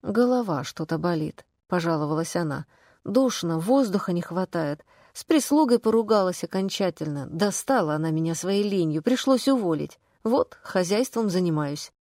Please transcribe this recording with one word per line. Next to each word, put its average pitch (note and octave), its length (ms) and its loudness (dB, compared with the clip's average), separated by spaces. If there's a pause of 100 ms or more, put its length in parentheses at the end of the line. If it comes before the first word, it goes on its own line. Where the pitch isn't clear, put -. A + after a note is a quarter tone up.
«Голова A3 600 0
что-то D#3+ 340 -6
болит», — D#3+ 480 -4 (220)
пожаловалась D#3+ 680 -2
она. D3+ 280 -4 (380)
«Душно, G3+ 560 0
воздуха G3+ 540 2
не F3 80 -2
хватает. E3 640 -4 (260)
С - 140 -16
прислугой C#4+ 520 4
поругалась G#3+ 680 2
окончательно. E3 840 -4
Достала F#3+ 680 0
она D#3+ 160 -2
меня D#3+ 220 0
своей F#3+ 300 -2
ленью, E3+ 400 0
пришлось C4 460 2
уволить. E3+ 500 0 (240)
Вот, - 400 0
хозяйством G#3 680 0
занимаюсь». D#3 640 -2 (100)